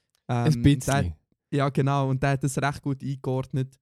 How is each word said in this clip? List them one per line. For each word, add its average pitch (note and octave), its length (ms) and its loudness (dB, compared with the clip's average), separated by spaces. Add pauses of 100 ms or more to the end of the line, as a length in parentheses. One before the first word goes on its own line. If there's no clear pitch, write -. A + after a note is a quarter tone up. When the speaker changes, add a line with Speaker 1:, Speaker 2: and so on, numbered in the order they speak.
(460)
Speaker 1:
Ein B2 160 2
bisschen. C3+ 320 4
Speaker 2:
der, F2 220 0 (420)
ja, C#3 120 2
genau, C#3 400 0
und C3 140 0
der C#3+ 80 2
hat C3+ 120 -2
das C#3 160 -2
recht C#3 240 -4
gut C#3 200 -4
eingeordnet, C3 800 -4